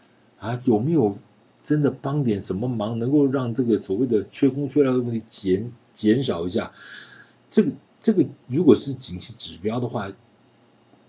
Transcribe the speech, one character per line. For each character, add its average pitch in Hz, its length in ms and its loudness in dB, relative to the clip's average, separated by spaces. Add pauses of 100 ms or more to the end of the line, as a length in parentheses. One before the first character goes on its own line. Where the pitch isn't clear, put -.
(400)
啊， 120 240 -6
有 107 160 4
没 135 100 0
有 110 260 2 (460)
真 151 200 2
的 131 100 2
帮 139 320 -4
点 104 160 0
什 92 160 -6
么 113 100 -4
忙， 113 320 -4
能 120 140 -2
够 147 120 6
让 127 300 0
这 131 80 0
个 113 160 4
所 95 160 -4
谓 123 140 0
的 107 200 0
缺 - 200 0
工 135 200 -2
缺 147 140 2
料 131 100 4
的 127 60 2
问 120 160 -2
题 110 140 -4
减-， 101 420 -2 (240)
减 113 300 2
少 92 240 -4
一 - 20 -4
下？ 104 220 -4 (760)
这 - 140 4
个， 151 80 0 (300)
这 226 120 2
个 170 140 4 (220)
如 139 160 0
果 127 100 8
是 135 180 0
景 87 280 -8
气 - 140 -12
指 82 240 -12
标 107 200 -6
的 120 100 -4
话， 104 220 -8 (1000)